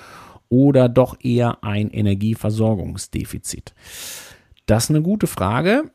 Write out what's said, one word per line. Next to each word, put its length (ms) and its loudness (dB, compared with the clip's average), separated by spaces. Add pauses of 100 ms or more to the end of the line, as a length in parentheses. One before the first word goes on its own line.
(500)
oder 400 4
doch 320 2
eher 420 0
ein 240 -2
Energieversorgungsdefizit? 1800 -2 (960)
Das 180 2
ist 60 -4
eine 100 2
gute 260 0
Frage. 680 0